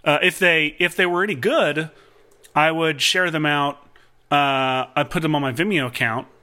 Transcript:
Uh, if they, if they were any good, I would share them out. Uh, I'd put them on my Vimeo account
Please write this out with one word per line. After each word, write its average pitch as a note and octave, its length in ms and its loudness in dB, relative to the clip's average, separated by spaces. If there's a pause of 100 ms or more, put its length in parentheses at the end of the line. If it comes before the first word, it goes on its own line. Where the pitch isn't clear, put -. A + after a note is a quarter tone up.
Uh, D3 180 2
if F3+ 160 2
they, D#3+ 400 2
if F3 180 0
they F#3 100 2
were F3 180 0
any G#3 100 -4
good, D#3 560 0 (640)
I D#3 180 4
would D#3+ 280 -2
share F#3 300 0
them D3+ 160 -2
out. C#3+ 320 -2 (520)
Uh, C3 560 0 (100)
I'd D3 140 -2
put E3+ 120 -4
them D#3 120 0
on C#3+ 80 0
my C3+ 100 -2
Vimeo D#3+ 340 0
account A#2+ 400 -4 (160)